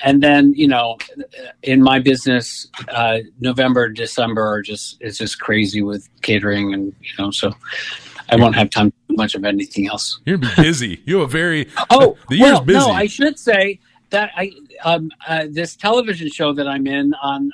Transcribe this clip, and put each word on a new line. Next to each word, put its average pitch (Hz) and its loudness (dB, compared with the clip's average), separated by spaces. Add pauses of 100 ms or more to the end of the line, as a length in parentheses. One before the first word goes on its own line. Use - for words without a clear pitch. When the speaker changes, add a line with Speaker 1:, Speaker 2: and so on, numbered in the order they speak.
Speaker 1:
and 139 4
then, 143 6
you 147 2
know, 120 0 (680)
in 131 4
my 135 6
business, 127 0 (220)
uh, 113 -2 (200)
November, 123 0
December 113 -4
are 107 -2
just, 104 -14
it's 110 -12
just - -8
crazy 107 -2
with 101 -6 (140)
catering 101 -2
and, 98 -6
you - -16
know, 101 -6
so 101 -4 (760)
I 120 4
won't 117 4
have 107 2
time 104 2 (160)
for 151 -2
much 107 -2
of 95 -8
anything 101 -4
else. - -8
Speaker 2:
You're 185 0
gonna 123 -2
be - 8
busy. 127 2
You 190 0
have 139 0
a - -8
very, 160 -2 (120)
Speaker 1:
<laughs> - -6
Oh, 254 6 (120)
Speaker 2:
the 135 0
year's 262 8
Speaker 1:
well, 139 2
Speaker 2:
busy. 185 4
Speaker 1:
no, 254 2
I 208 0
should 294 -2
say 202 0 (320)
that 202 -2
I, 190 -6 (340)
um, 160 0 (160)
uh, 160 -4
this 165 -8
television 208 -2
show 147 -2
that 139 -4
I'm 139 -4
in 139 -2
on, 139 -4